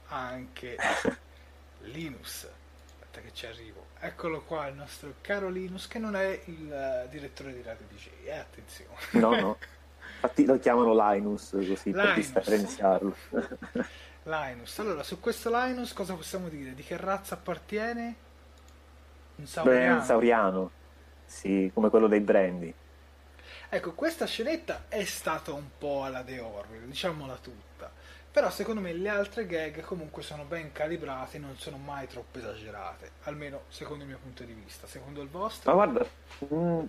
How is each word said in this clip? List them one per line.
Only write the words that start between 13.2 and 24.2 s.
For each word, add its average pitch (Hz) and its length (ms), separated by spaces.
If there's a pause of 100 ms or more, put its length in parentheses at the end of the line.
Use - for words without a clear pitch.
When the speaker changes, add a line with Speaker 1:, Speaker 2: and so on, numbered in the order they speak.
Speaker 2:
<laughs> - 520 (420)
Speaker 1:
Linus. 135 560
Allora, 180 240
su - 160
questo 233 300
Linus 247 440
cosa 190 200
possiamo 180 340
dire? 139 280
Di 139 80
che 175 140
razza 190 380
appartiene? 226 800 (1200)
Un 151 80
Speaker 2:
Beh, 139 40
Speaker 1:
sauriano. 127 480
Speaker 2:
un 117 80
sauriano. 110 680 (540)
Sì, 95 480
come 107 160
quello 110 180
dei 104 120
Brandy. 90 540 (960)
Speaker 1:
Ecco, 175 240
questa 311 320